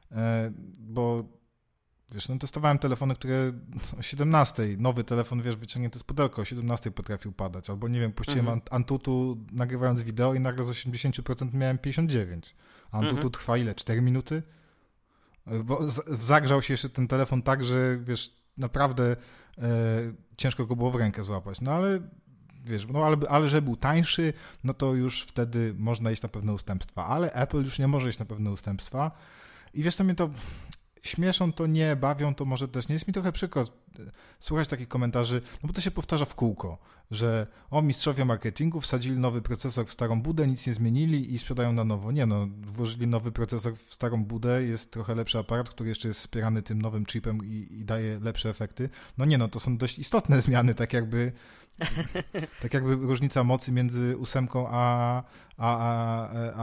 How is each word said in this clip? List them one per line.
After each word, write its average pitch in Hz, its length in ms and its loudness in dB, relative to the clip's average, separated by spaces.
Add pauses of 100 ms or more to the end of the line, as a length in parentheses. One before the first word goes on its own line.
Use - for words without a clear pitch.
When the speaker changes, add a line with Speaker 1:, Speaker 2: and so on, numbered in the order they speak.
(120)
Speaker 1:
e, 113 400 0 (260)
bo 117 460 0 (840)
wiesz, 104 180 -10
no 127 100 -2
testowałem 143 400 2
telefony, 135 360 0
które 131 380 0 (460)
o 120 40 -6
siedemnastej, 139 760 2
nowy 120 260 2
telefon, 120 380 0
wiesz, 120 140 -2
wyciągnięty 120 420 -6
z - 40 -14
pudełka, 139 400 0
o - 20 -2
siedemnastej 117 480 -4
potrafił 101 400 -6
padać, 92 380 -8
albo 101 180 -4
nie 120 120 2
wiem, 113 120 0
puściłem 123 260 -2 (100)
Speaker 2:
Mhm. 117 120 0
Speaker 1:
Ant-, - 140 -8
Antutu 127 640 0 (140)
nagrywając 123 500 0
wideo 120 320 2
i 131 60 2
nagle 127 240 0
z 123 60 -4
osiemdziesięciu 123 520 -2
procent 127 320 -4
miałem 131 240 2
pięćdziesiąt 156 320 0
dziewięć. 90 440 -2 (360)
A 117 60 -4
Antutu 110 200 2
Speaker 2:
Mhm. 143 140 0
Speaker 1:
trwa - 260 0
ile? 117 180 0
Cztery 117 280 0
minuty? 131 400 2 (1200)
Bo 151 260 0
z-, 123 180 -4
zagrzał 139 540 4
się 135 120 0
jeszcze 127 140 -2
ten 127 200 0
telefon 131 340 2
tak, 135 220 2
że 127 400 2
wiesz, 123 320 -6 (200)
naprawdę, 123 600 2 (420)
e, 120 100 -2 (680)
ciężko 127 300 0
go 120 100 -2
było 123 140 2
w 127 60 0
rękę 110 280 2
złapać, 98 360 -6
no 135 120 -2
ale 185 280 2 (640)
wiesz, 110 240 -4
no 147 180 2
ale, 156 100 6 (120)
ale 147 200 6
że 151 140 4
był 120 140 -2
tańszy, 160 560 2 (320)
no 131 100 0
to 131 200 2
już 127 280 0
wtedy 117 560 -2
można 110 320 0
iść 110 120 -4
na 117 60 -6
pewne 107 240 -2
ustępstwa, 95 540 -4
ale 156 260 0
Apple 127 320 0
już 135 140 -6
nie 135 100 4
może 135 200 2
iść 113 100 -4
na 117 60 -4
pewne 107 260 -4
ustępstwa 107 600 -4 (640)
i 147 80 -4
wiesz, 175 120 2
co 190 100 2
mnie 185 100 4
to 165 160 0 (720)
śmieszą, 175 500 2
to 165 140 0
nie, 156 300 4
bawią, 143 380 2
to 143 100 -4
może 131 240 0
też 123 200 -4
nie. 147 40 2
Jest 156 160 -2
mi 190 60 0
trochę 185 180 0
przykro, 156 300 0
e, 117 40 0 (760)
słuchać 151 280 0
takich 123 200 -6
komentarzy, 120 540 0 (200)
no 147 40 -6
bo 160 60 -4
to - 80 -4
się 180 100 0
powtarza - 340 0
w - 100 -8
kółko, 95 440 -2 (320)
że 110 360 0 (240)
o, 151 120 2
mistrzowie 139 420 2
marketingu 127 560 0
wsadzili 127 380 0
nowy 120 240 0
procesor 120 440 -2
w - 60 -12
starą 113 300 0
budę, 156 240 0
nic 131 200 0
nie 123 80 0
zmienili 127 600 2
i 120 40 -2
sprzedają 120 340 0
na 113 120 2
nowo. 107 280 0
Nie 139 140 2
no, 104 200 2 (160)
włożyli 113 440 -4
nowy 117 260 0
procesor 113 440 -2
w - 180 -20
starą 113 300 0
budę, 117 400 0
jest 113 260 -4
trochę 113 240 -4
lepszy 113 240 -2
aparat, 117 320 -2
który 113 180 -6
jeszcze 110 200 -4
jest 107 120 -4
wspierany 110 420 -2
tym 110 200 -2
nowym 107 240 -2
chipem 110 380 -4
i, 107 260 -8
i 107 140 -12
daje 110 360 -2
lepsze 110 300 -2
efekty. 113 380 -4 (300)
No 131 60 2
nie 147 140 6
no, 113 100 4
to 110 120 -6
są 127 180 0
dość 123 200 -2
istotne 147 420 4
<laughs> 113 60 2
zmiany, 123 280 6
tak - 180 -2
jakby, 120 400 0 (460)
Speaker 2:
<laughs> 165 840 -4
Speaker 1:
tak 120 120 -4
jakby 131 200 4
różnica 131 500 2
mocy 127 280 2
między 123 440 2
ósemką 127 540 -2
a, 120 460 2 (400)
a, 117 220 2
a, 117 760 0 (100)